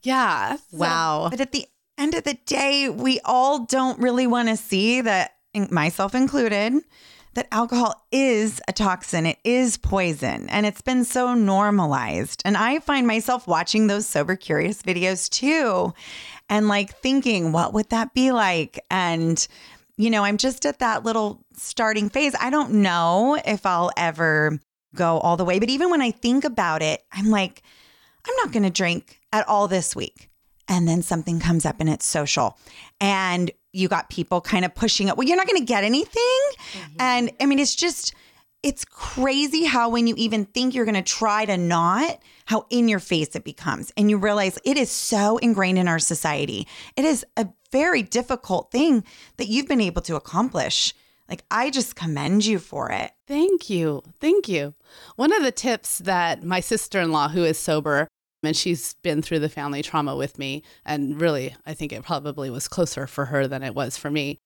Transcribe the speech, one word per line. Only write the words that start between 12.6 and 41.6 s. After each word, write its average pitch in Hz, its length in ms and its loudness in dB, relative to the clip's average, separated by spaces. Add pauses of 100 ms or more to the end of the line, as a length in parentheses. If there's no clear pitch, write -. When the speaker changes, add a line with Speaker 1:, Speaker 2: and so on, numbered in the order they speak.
Speaker 3:
find 277 280 0
myself 233 400 0
watching 175 400 2
those 202 200 0
Sober 170 280 0
Curious 165 460 -2
videos 185 480 -2
too 233 640 0 (560)
and, 214 180 4
like, 202 320 0
thinking, 233 520 2
"What 170 220 0
would 214 160 0
that 226 240 -2
be 262 180 4
like?" 185 480 0 (100)
And, 165 560 0 (520)
you 220 120 2
know, 214 140 2
I'm 208 140 0
just 254 280 -2
at 285 140 -2
that 226 240 0
little 214 380 -2 (140)
starting 214 540 0
phase. 277 300 0
I 247 100 -2
don't 277 260 0
know 190 680 4
if 202 200 -2
I'll 180 320 2
ever 156 640 2 (360)
go 165 240 2
all 170 180 2
the 180 80 0
way. 180 140 2
But 220 100 0
even 277 200 2
when 330 120 4
I 240 100 0
think 247 320 0
about 185 380 0
it, 156 200 0 (120)
I'm 202 160 2
like, 196 320 0 (680)
"I'm 494 160 -2
not - 80 -2
gonna 202 180 2
drink 175 520 -4 (100)
at 214 160 2
all 208 220 2
this 180 260 -2
week." - 340 -10 (380)
And 180 200 2
then 165 140 2
something 165 380 -2
comes 165 260 2
up - 140 -2
and 156 100 2
it's - 160 -2
social. 143 520 -2 (420)
And 185 520 0 (220)
you 185 140 0
got 170 220 -2
people 175 320 -2
kind 185 240 0
of - 100 -4
pushing 214 320 0
it. 180 80 0
"Well, 254 120 0
you're 349 100 4
not 381 100 2
gonna 381 180 2
get 226 200 0
anything." 453 540 2 (340)
Speaker 2:
Mm-hmm. 160 260 -16
Speaker 3:
And 247 400 0
I 262 60 0
mean, 277 140 4
it's 285 160 0
just, - 380 -4 (500)
it's 277 220 -4
crazy 277 800 -2
how 240 240 2
when 233 180 2
you 233 100 0
even 220 280 0
think 254 300 -2
you're 240 100 2
gonna 208 160 0
try 214 440 0
to 196 120 0
not, 175 640 2 (260)